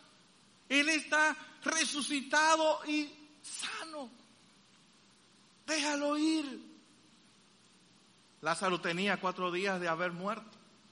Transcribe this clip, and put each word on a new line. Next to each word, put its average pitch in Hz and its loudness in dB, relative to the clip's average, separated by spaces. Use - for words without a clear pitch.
Él 285 4
está 302 2
resucitado 311 2
y 302 -2
sano. 311 -10
Déjalo 294 0
ir." 302 0
Lázaro 170 0
tenía 180 0
cuatro 185 -2
días 190 -2
de 175 -4
haber 170 0
muerto 202 -8